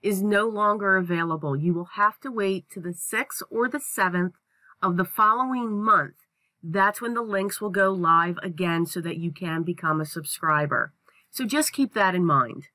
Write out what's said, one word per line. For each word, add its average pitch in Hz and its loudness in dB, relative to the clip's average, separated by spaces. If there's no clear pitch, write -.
is 196 0
no 208 4
longer 208 2
available. 165 0
You 165 2
will 175 -4
have 208 2
to 269 -10
wait 196 -2
to 196 -12
the 175 -8
sixth - -6
or 233 0
the 196 -4
seventh 180 0
of 180 0
the 180 2
following 226 0
month. 202 2
That's 196 0
when 233 -4
the 233 -2
links 202 -2
will 208 -4
go 190 4
live 170 2
again 170 -2
so 170 -8
that 165 -6
you 165 -4
can 165 -6
become 160 -2
a 156 -2
subscriber. 151 -2
So 262 -4
just 294 0
keep 269 -2
that 190 4
in 180 2
mind. 135 2